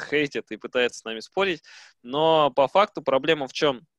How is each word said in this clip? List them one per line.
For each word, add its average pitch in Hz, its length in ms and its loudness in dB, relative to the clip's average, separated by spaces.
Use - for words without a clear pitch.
хейтят 143 440 -4
и 107 40 -10
пытаются 120 440 -4
с - 40 -16
нами 113 140 -10
спорить. 185 460 -4
Но 151 500 2
по 135 140 4
факту 190 340 2
проблема 139 460 0
в - 40 -20
чем? 139 280 0